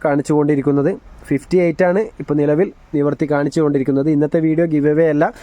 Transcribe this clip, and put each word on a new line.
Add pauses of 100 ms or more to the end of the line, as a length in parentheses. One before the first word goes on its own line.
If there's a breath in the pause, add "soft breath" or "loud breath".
കാണിച്ചുകൊണ്ടിരിക്കുന്നത്. (380)
ഫിഫ്റ്റി
എയ്റ്റ്
ആണ് (200)
ഇപ്പോൾ
നിലവിൽ (280)
നിവർത്തി
കാണിച്ചുകൊണ്ടിരിക്കുന്നത്.
ഇന്നത്തെ
വീഡിയോ
ഗിവ്
അവേ
അല്ല, (120)